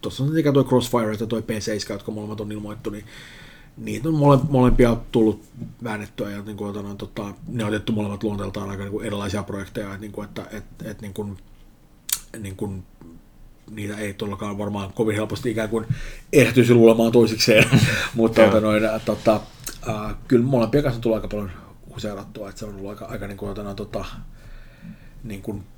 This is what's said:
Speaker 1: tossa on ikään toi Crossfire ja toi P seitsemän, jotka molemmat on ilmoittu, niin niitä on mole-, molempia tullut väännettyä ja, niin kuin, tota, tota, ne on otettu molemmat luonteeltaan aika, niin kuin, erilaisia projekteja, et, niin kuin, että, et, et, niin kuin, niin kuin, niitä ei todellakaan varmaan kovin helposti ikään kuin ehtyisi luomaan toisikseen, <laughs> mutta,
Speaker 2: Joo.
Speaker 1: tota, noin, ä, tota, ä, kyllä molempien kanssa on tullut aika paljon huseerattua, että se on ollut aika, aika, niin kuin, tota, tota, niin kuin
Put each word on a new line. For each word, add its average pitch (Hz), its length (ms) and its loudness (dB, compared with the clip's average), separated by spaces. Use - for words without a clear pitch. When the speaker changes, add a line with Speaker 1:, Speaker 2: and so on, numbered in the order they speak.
Speaker 1:
tossa 131 240 -4
on 156 140 2
ikään 147 160 4
toi 135 100 6
Crossfire 117 560 2
ja 113 60 -4
toi 110 160 -2
P - 160 -10
seitsemän, 104 360 -4
jotka 104 180 -8
molemmat 107 280 -8
on 104 120 -8
ilmoittu, 107 380 -10
niin 104 140 -12
niitä 110 320 -6
on 160 60 0
mole-, 143 260 6
molempia 123 460 6
tullut 110 300 4
väännettyä 104 460 -8
ja, 101 120 -10
niin 104 140 -12
kuin, 101 180 -8
tota, 101 200 -10
tota, 101 400 -10
ne 117 160 -4
on 104 40 -2
otettu 107 240 0
molemmat 101 300 -2
luonteeltaan 101 480 -4
aika, 98 120 -8
niin 98 100 -8
kuin, 104 140 -4
erilaisia 101 360 -4
projekteja, 98 520 -8
et, 98 60 -14
niin 104 120 -12
kuin, 104 120 -10
että, 101 260 -12
et, 104 140 -12
et, - 180 -12
niin 101 120 -12
kuin, 101 220 -8
niin 95 180 -10
kuin, 98 260 -8
niitä 104 260 -8
ei 104 180 -6
todellakaan 101 440 -6
varmaan 101 340 -6
kovin 107 240 0
helposti 107 340 -4
ikään 110 180 -2
kuin 110 180 -2
ehtyisi 120 420 6
luomaan 113 380 8
toisikseen, 110 520 6
<laughs> - 220 -4
mutta, 113 260 4
Speaker 2:
Joo. 107 100 10
Speaker 1:
tota, 110 160 4
noin, 107 180 2
ä, 110 200 0
tota, 107 360 2
ä, 107 260 -6
kyllä 120 180 6
molempien 131 380 2
kanssa 123 140 0
on 113 40 -10
tullut 113 140 2
aika 101 120 -6
paljon 101 220 -6
huseerattua, 101 540 -10
että 95 100 -16
se 113 80 -10
on 104 80 -12
ollut 98 160 -12
aika, 104 140 -14
aika, 104 220 -10
niin 101 100 -12
kuin, 101 180 -8
tota, 101 200 -8
tota, 101 300 -8
niin 98 180 -10
kuin 101 200 -8